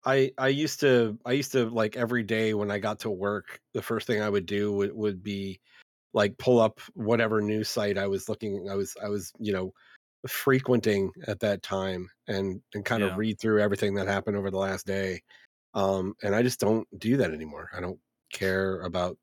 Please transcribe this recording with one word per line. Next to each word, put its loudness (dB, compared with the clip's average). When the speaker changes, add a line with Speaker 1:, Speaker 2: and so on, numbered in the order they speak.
Speaker 1:
I, 4
I 2
used 0
to, 6
I -2
used -2
to, 2
like, 0
every 0
day 2
when -2
I -2
got -4
to -4
work, -4
the -4
first -4
thing 2
I 0
would 0
do 0
would, 0
would -4
be, -6
like, 2
pull 6
up 2
whatever 2
news 0
site 0
I -2
was -4
looking, -6
I -6
was, -4
I -6
was, -4
you -2
know, -4
frequenting 2
at -4
that 0
time -4
and, -2
and -6
kinda 0
Speaker 2:
Yeah. -2
Speaker 1:
read -2
through 4
everything 0
that -2
happened -2
over -2
the -4
last -2
day. -2
Um, 0
and 0
I 4
just 0
don't 2
do 2
that 2
anymore. -10
I -8
don't -6
care -2
about -2